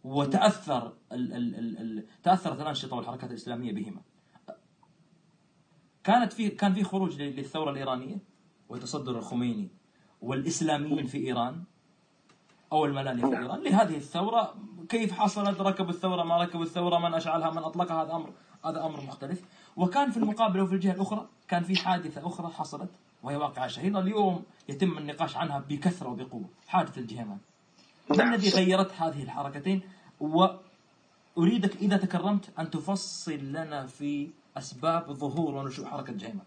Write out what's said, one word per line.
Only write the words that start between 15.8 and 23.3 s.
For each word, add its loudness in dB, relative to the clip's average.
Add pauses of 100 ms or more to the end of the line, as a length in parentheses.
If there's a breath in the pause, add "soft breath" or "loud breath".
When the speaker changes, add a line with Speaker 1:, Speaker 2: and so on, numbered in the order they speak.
Speaker 1:
الثورة، 0
ما 4
ركبوا 2
الثورة، 2
من 2
أشعلها، 2
من -4
أطلقها، 0
هذا -4
أمر، -4 (320 loud breath)
هذا -2
أمر -6
مختلف. -6 (360 loud breath)
وكان 4
في -2
المقابل 4
وفي 2
الجهة 4
الأخرى -2 (200)
كان 2
في 0
حادثة 0
أخرى -6
حصلت -8 (320)
وهي -4